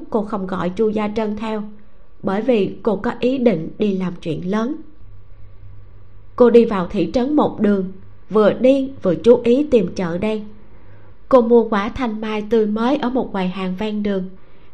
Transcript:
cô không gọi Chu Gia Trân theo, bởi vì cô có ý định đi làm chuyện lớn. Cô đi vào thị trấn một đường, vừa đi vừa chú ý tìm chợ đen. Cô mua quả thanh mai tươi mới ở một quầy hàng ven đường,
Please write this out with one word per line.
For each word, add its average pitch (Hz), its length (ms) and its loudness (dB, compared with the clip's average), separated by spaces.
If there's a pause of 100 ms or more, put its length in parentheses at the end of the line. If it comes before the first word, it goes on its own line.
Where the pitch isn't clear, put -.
(100)
cô 214 120 0
không 208 240 -6
gọi 180 240 -4
Chu 214 180 0
Gia 208 200 -2
Trân 214 280 -4
theo, 220 260 -6 (600)
bởi 196 200 -2
vì 226 400 2
cô 214 140 2
có - 240 -4
ý 262 180 0
định 190 400 2
đi 202 180 0
làm 180 240 -4
chuyện 170 300 -4
lớn. 226 260 -2 (1600)
Cô 240 140 6
đi 226 140 8
vào 190 220 -2
thị 170 280 0
trấn 269 220 2
một 220 240 2
đường, 196 320 2 (380)
vừa 202 220 6
đi 269 380 4 (120)
vừa 180 120 4
chú 226 300 6
ý 254 260 4
tìm 202 240 4
chợ 175 240 -4
đen. 214 260 -2 (840)
Cô 254 140 8
mua 226 260 6
quả 208 200 0
thanh 220 320 -4
mai 214 300 -4
tươi 220 160 4
mới 226 300 0
ở 240 140 -2
một 247 220 -2
quầy 185 160 -2
hàng 185 300 -4
ven 214 240 -4
đường, 196 220 -2 (500)